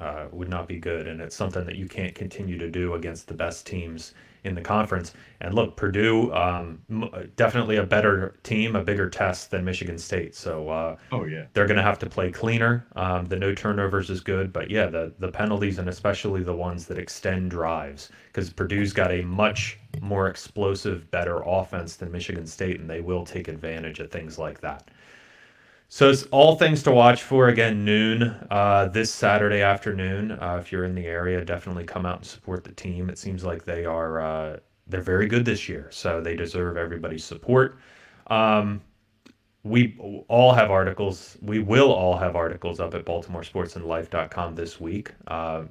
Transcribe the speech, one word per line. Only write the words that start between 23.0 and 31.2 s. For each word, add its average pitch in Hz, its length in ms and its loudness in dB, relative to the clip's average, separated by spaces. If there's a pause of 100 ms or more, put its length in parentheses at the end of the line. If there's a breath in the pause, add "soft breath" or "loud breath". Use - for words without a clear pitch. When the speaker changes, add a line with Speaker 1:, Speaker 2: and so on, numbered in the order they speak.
Speaker 1:
will 87 220 -2
take 90 220 -10
advantage 80 540 -10
of - 100 -12
things 80 280 -12
like 76 240 -8
that. 67 280 -10 (1000 soft breath)
So 139 160 8
it's 135 220 6
all 151 240 10
things 156 300 4
to 143 80 6
watch 120 320 8
for. 131 240 6
Again, 113 360 4
noon, 110 380 4 (260)
uh, 101 380 4
this 110 260 0
Saturday 104 480 4
afternoon. 101 720 0
Uh, 87 300 -4
if 87 100 -12
you're 90 140 -2
in 92 100 -2
the 90 100 -4
area, 87 400 -2